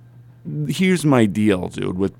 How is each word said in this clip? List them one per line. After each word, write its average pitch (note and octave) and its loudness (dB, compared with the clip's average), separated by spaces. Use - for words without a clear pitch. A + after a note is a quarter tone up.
here's F3 0
my B2+ 4
deal, G2 0
dude, F#2+ -6
with, F#2+ -2